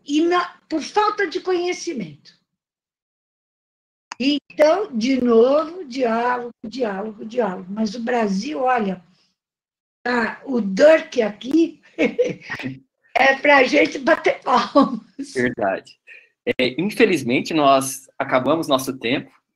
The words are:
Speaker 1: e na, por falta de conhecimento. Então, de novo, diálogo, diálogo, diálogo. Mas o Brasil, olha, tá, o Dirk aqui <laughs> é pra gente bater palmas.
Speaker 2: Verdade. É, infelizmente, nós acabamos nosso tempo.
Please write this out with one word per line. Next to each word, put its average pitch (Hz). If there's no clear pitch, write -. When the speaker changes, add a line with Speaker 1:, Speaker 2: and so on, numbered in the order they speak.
Speaker 1:
e 294
na, 349
por 311
falta 403
de 349
conhecimento. 339
Então, 294
de 247
novo, 285
diálogo, 240
diálogo, 220
diálogo. 202
Mas 214
o 240
Brasil, 233
olha, 226
tá, 240
o 254
Dirk 254
aqui 269
<laughs> -
é 269
pra 277
gente 294
bater 311
palmas. -
Speaker 2:
Verdade. 120
É, 123
infelizmente, 170
nós 139
acabamos 139
nosso 131
tempo. 123